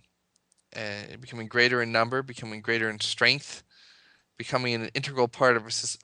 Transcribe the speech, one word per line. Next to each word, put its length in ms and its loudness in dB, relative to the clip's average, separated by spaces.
and 480 -8
becoming 280 -10
greater 340 4
in 80 -2
number, 320 2
becoming 380 -10
greater 280 0
in 120 -6
strength, 640 0
becoming 380 0
an 200 -4
integral 320 0
part 300 4
of 80 -2
our 60 -14
soc-, 340 -4